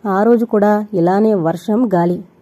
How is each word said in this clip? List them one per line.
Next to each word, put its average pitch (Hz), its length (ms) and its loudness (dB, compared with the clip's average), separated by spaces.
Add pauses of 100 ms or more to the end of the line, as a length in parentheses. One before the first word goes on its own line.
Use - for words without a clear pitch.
ఆ 196 160 0
రోజు 233 220 2
కూడా 208 480 0
ఇలానే 196 400 2
వర్షం, 196 600 -2
గాలి. 175 320 -2 (160)